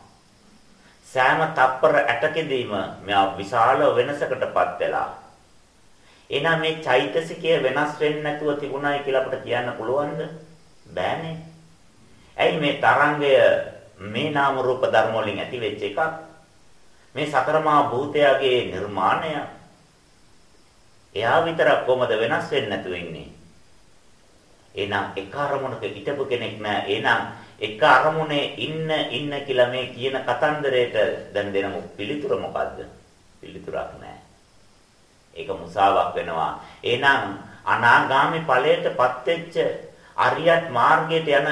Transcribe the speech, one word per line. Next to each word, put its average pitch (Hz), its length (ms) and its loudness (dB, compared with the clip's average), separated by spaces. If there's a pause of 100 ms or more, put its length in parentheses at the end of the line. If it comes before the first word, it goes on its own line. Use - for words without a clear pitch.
(1080)
සෑම 139 420 2
තප්පර 147 480 4
ඇටකෙදීම 123 760 0 (280)
මෙයා 95 360 2
විශාල 120 440 2 (100)
වෙනසකටපත් 131 880 0
වෙලා. - 500 -4 (1040)
එහෙනම් 160 300 2
මේ 156 160 0
චෛතසිකය 160 840 0
වෙනස් 139 380 0
වෙන්නේ 151 280 0
නැතුව 147 360 -2
තිබුණයි 143 400 -2
කියලා 131 220 0
අපිට - 220 -4
කියන්න 123 280 -2
පුළුවන්ද? 147 500 -4 (640)
බෑනේ. 160 500 -6 (1000)
ඇයි 165 220 2
මේ 143 160 0
තරංගය 139 580 4 (720)
මේ 120 260 -4
නාම 139 280 0
රූප 127 260 0
ධර්ම 110 320 4
වලින් 104 240 -2
ඇති 127 200 -6
වෙච්ච 101 240 -4
එකක්? 101 160 -4 (1160)
මේ 147 100 -2
සතර 151 340 2
මහා 147 240 4
භූතයාගේ 135 840 4
නිර්මාණය. 101 640 -2 (1800)
එයා 127 300 2
විතරක් 151 400 2
කොහමද 123 260 2
වෙනස් 117 400 0
වෙන්නේ 123 180 -2
නැතුව 92 240 -6
ඉන්නේ? 82 360 -10 (1500)
එහෙනම් 98 380 -2
එක 98 220 -10
අරමුණක 139 460 -4
හිටපු 113 440 -6
කෙනෙක් 113 340 -4
නෑ. 101 260 -2
එහෙනම් 117 360 0 (340)
එක 107 260 -6
අරමුණේ 151 760 2
ඉන්න, 156 360 -4 (160)
ඉන්න 147 320 -6
කියලා 127 320 2
මේ 127 160 -4
කියන 127 320 -4
කතන්දරයට 131 760 0 (340)
දැන් 101 200 -2
දෙන 98 240 -2 (180)
පිළිතුර 131 440 -4
මොකද්ද? - 480 -6 (520)
පිළිතුරක් - 600 -10
නෑ. - 320 -20 (1080)
ඒක 82 160 -12
මුසාවක් 92 640 0
වෙනවා. 82 460 -4 (180)
එහෙනම් 123 580 0 (240)
අනාගාමි 131 800 4
ඵලයටපත් 131 840 2
වෙච්ච 170 320 -4 (580)
අරියත් 147 540 2
මාර්ගයට 160 600 2
යන 147 220 2